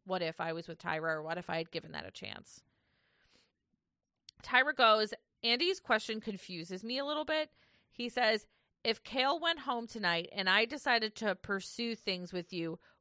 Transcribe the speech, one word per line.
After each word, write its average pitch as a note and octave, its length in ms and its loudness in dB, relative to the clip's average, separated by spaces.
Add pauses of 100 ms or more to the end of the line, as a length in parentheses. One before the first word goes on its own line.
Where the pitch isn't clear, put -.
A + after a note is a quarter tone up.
what F#3 180 -2
if D#3+ 180 -4
I E3 120 -2
was E3 160 -6
with E3 100 -12
Tyra, D#3+ 380 -2
or D#3 60 -6
what D#3+ 160 -4
if E3+ 120 -8
I D#3+ 80 -2
had E3 120 -4
given - 220 -8
that D2+ 140 -8
a - 40 -12
chance? - 500 -14 (1800)
Tyra C4+ 340 4
goes, A3 380 6 (280)
"Andy's B3+ 380 2
question A3 400 2
confuses F#3 640 -8
me B3 140 -4
a C#4 60 -2
little D4+ 200 -2
bit." D#4 260 -2 (400)
He A#3+ 180 -6
says, A3 380 2 (360)
"If A3+ 220 -2
Kale C4+ 340 2
went E4 220 0
home B3 260 -2
tonight F3 460 0
and F#3+ 180 0
I G#3 140 6
decided A#3 520 0
to G#3 180 0
pursue G#3 600 -4
things F3+ 380 -6
with F3+ 200 -4
you, E3 260 -4 (220)